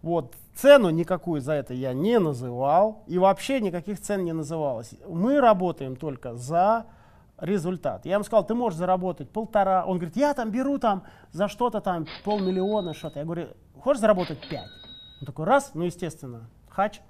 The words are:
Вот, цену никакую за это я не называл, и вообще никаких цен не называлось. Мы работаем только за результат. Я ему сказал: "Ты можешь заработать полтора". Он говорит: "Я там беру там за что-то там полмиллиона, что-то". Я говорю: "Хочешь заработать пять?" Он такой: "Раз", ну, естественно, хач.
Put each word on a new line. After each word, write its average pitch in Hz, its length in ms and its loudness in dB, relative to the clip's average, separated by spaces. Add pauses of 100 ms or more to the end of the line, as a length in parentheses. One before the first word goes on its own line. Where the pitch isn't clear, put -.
Вот, 160 340 -2 (200)
цену 262 340 8
никакую 165 520 -2
за 143 100 -4
это 135 220 -2
я 127 180 -4
не 190 260 2
называл, 143 880 2
и 175 100 -4
вообще 196 420 2
никаких 185 400 -4
цен 196 240 -4
не 170 80 -2
называлось. 147 640 -6 (120)
Мы 226 360 2
работаем 175 560 2
только 131 380 -10
за 175 500 0 (520)
результат. 170 680 -4
Я 175 80 -2
ему 202 100 0
сказал: 208 220 2
"Ты 214 80 -4
можешь 226 260 -2
заработать 180 500 -2
полтора". 196 560 0
Он 185 120 -2
говорит: 170 180 -6
"Я 285 180 2
там 226 160 -4
беру 269 280 -2
там 208 260 0 (300)
за 196 160 -2
что-то 233 320 -2
там 175 260 -4 (160)
полмиллиона, 190 680 -2
что-то". - 260 -12
Я 151 60 -6
говорю: 165 220 -8 (340)
"Хочешь 262 180 0
заработать 190 400 2 (100)
пять?" - 200 -10 (500)
Он 135 60 -12
такой: 151 200 -8
"Раз", 277 280 2
ну, 160 100 -4
естественно, 135 640 -8 (220)
хач. 202 400 -2